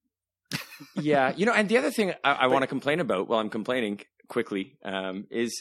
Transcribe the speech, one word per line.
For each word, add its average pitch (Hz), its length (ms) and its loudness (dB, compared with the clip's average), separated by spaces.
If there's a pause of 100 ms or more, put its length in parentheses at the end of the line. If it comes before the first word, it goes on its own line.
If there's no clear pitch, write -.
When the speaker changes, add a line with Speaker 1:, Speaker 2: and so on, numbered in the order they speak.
(960)
Speaker 1:
yeah, 143 420 2
you 190 100 2
know, 233 60 4
and 202 160 2
the 226 100 4
other 285 120 0
thing 202 220 0 (120)
I, 139 80 6
I - 100 0
Speaker 2:
But 127 100 6
Speaker 1:
wanna 135 140 4
complain 143 340 -2
about 101 280 0
while 113 120 2
I'm 107 100 -2
complaining 110 500 -4 (280)
quickly, 101 560 -4
um, 95 460 -6
is 117 300 -2